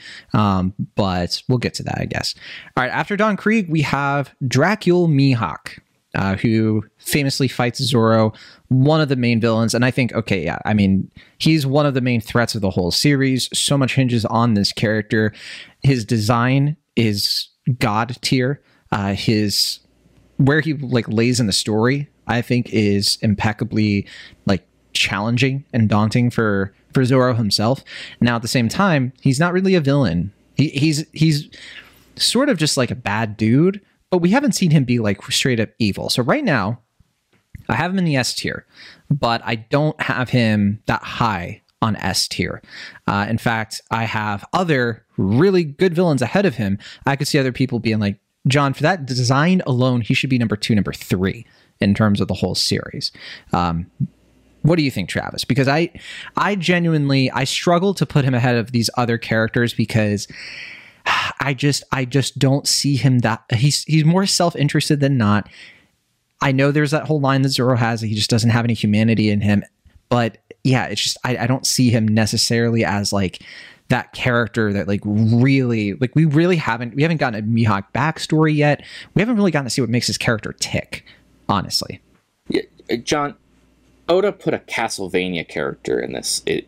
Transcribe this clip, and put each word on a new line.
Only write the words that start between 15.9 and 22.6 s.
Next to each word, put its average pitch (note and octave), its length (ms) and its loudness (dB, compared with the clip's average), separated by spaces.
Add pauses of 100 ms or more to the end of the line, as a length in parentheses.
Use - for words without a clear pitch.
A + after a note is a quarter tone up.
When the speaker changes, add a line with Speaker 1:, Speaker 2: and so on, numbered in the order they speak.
Speaker 1:
design B2 680 2 (200)
is G#2+ 540 -2 (280)
god A#2 460 -2
tier. C3+ 400 0 (280)
Uh, G2+ 220 -2
his, G#2+ 640 -2 (580)
where C#3+ 240 4
he, D3+ 120 -2
like, B2+ 340 -2
lays A#2 320 2
in A#2+ 60 2
the F#2+ 80 0
story, B2 560 0 (160)
I A#2 160 -2
think, B2 300 -2